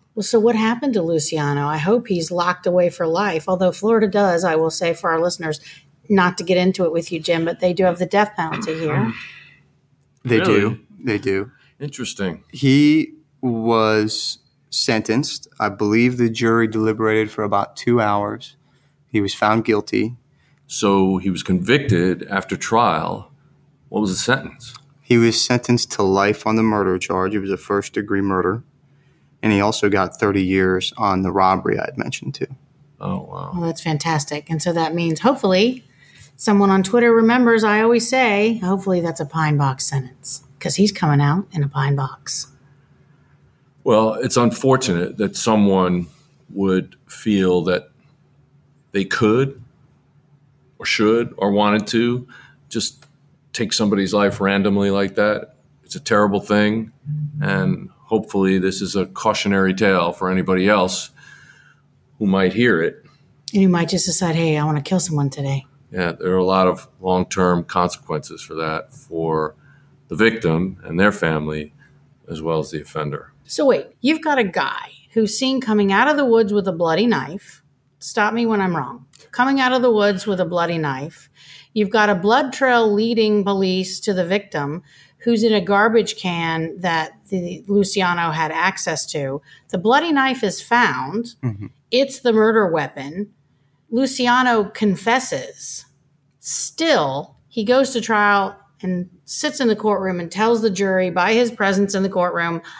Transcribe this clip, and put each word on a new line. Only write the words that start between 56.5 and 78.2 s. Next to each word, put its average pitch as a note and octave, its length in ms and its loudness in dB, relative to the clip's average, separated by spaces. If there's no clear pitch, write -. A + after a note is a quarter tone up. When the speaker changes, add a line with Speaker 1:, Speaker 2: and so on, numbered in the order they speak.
Speaker 3:
and F#2+ 480 -2
hopefully G2 520 0
this F#2 240 -2
is F#2 140 -4
a F#2 100 0
cautionary F#2+ 680 0
tale F#2 380 2
for F#2 180 -4
anybody F#2 400 2
else F#2+ 400 0
who G#2+ 60 -2
might F#2+ 280 2
hear G#2+ 280 2
it. - 220 -4
Speaker 1:
And G3 80 4
you F#3+ 80 6
might E3+ 200 0
just F3+ 160 -2
decide, E3+ 300 -2
"Hey, D#3+ 220 0
I D3 80 -2
wanna D3+ 160 -2
kill F#3 180 -2
someone C#3+ 300 -2
today." C#3 360 -6
Speaker 3:
Yeah, F2 220 -4
there F2+ 180 -4
are F#2 60 2
a F#2 80 2
lot F#2+ 220 4
of F#2 200 -2
long-term F#2 640 0
consequences E2+ 760 -4
for D#2+ 140 -16
that, D#2+ 380 -6
for D#2+ 640 -6
the A2 140 4
victim F2+ 540 -2
and E2 160 -4
their G2+ 120 4
family, D2+ 640 -4
as D#2 120 -12
well D#2+ 180 -2
as C#2+ 120 -6
the D2+ 100 -8
offender. D2 520 -10
Speaker 1:
So D4+ 200 -4
wait, G3+ 220 2
you've D#4+ 200 0
got D4 160 -2
a A#3+ 60 4
guy E3 480 -6
who's G#3+ 240 0
seen C4 240 -2
coming G#3 300 2
out A3 160 4
of D4+ 100 2
the C#4+ 80 2
woods A3+ 280 4
with G3 140 0
a F#3 40 0
bloody E3 360 0
knife. D#3 540 -4
Stop G#3+ 340 -2